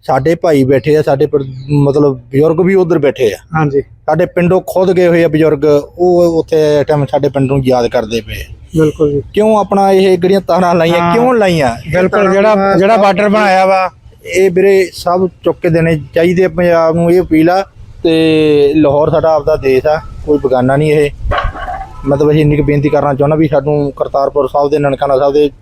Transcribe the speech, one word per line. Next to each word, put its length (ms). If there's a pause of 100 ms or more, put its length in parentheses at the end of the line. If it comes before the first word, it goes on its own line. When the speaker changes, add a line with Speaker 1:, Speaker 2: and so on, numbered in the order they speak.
Speaker 1:
ਸਾਡੇ 320
ਭਾਈ 300
ਬੈਠੇ 320
ਆ, 60
ਸਾਡੇ 240
ਪਰ-, 180 (260)
ਮਤਲਬ 480
ਬਜ਼ੁਰਗ 420
ਵੀ 140
ਉੱਧਰ 240
ਬੈਠੇ 340
ਆ। 40 (180)
Speaker 2:
ਹਾਂਜੀ। 260
Speaker 1:
ਸਾਡੇ 460
ਪਿੰਡੋਂ 400
ਖੁਦ 260
ਗਏ 160
ਹੋਏ 160
ਆ 40
ਬਜ਼ੁਰਗ, 360 (340)
ਉਹ 400
ਉੱਥੇ 420
ਇਸ 60
ਟਾਈਮ 200
ਸਾਡੇ 220
ਪਿੰਡ 220
ਨੂੰ 140
ਯਾਦ 220
ਕਰਦੇ 340
ਪਏ 140
ਆ। 200 (220)
Speaker 2:
ਬਿਲਕੁਲ 360
ਜੀ। 100 (120)
Speaker 1:
ਕਿਉਂ 240
ਆਪਣਾ 340
ਇਹ 260
ਜਿਹੜੀਆਂ 220
ਤਾਰਾਂ 340
ਲਾਈਆਂ, 260
Speaker 2:
ਹਾਂ। 120
Speaker 1:
ਕਿਉਂ 220
ਲਾਈਆਂ? 400 (100)
Speaker 2:
ਬਿਲਕੁਲ, 240
Speaker 1:
ਤਾਰਾਂ 240
Speaker 2:
ਜਿਹੜਾ, 220
Speaker 1:
ਲਾਈਆਂ 220
Speaker 2:
ਜਿਹੜਾ 200
ਬਾਰਡਰ 320
ਬਣਾਇਆ 380
ਵਾ। 240 (340)
Speaker 1:
ਇਹ 260
ਵੀਰੇ 420
ਸਭ 360 (160)
ਚੁੱਕ 160
ਕੇ 80
ਦੇਣੇ 320 (140)
ਚਾਹੀਦੇ 300
ਆ 40
ਪੰਜਾਬ 460
ਨੂੰ, 180
ਇਹ 100
ਅਪੀਲ 280
ਆ। 120 (400)
ਤੇ 720
ਲਾਹੌਰ 340
ਸਾਡਾ 240
ਆਪਦਾ 220
ਦੇਸ਼ 300
ਆ, 140 (260)
ਕੋਈ 120
ਬੇਗਾਨਾ 380
ਨਹੀਂ 160
ਇਹ। 180 (960)
ਮਤਲਬ 240
ਅਸੀਂ 100
ਇੰਨੀ 160
ਕੁ 60
ਬੇਨਤੀ 260
ਕਰਨਾ 260
ਚਾਹੁੰਦਾ 220
ਵੀ 120
ਸਾਨੂੰ 480
ਕਰਤਾਰਪੁਰ 520
ਸਾਹਿਬ 220
ਦੇ, 80
ਨਨਕਾਣਾ 400
ਸਾਹਿਬ 160
ਦੇ 160 (120)